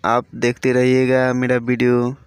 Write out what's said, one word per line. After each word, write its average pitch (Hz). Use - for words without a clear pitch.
आप 120
देखते 123
रहिएगा 127
मेरा 123
वीडियो। 123